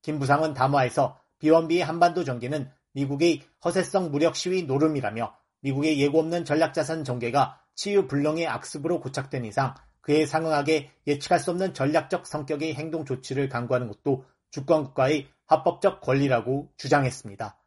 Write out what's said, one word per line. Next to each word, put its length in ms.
김 160
부상은 340
담화에서 640
비원의 440
한반도 420
전개는 460
미국의 500
허세성 460
무력 260
시위 280
노름이라며 720
미국의 380
예고 200
없는 260
전략자산 600
전개가 560
치유 320
불능의 420
악습으로 520
고착된 460
이상 280
그에 240
상응하게 640
예측할 320
수 140
없는 200
전략적 540
성격의 480
행동 320
조치를 420
강구하는 400
것도 380
주권국가의 760
합법적 560
권리라고 720
주장했습니다. 800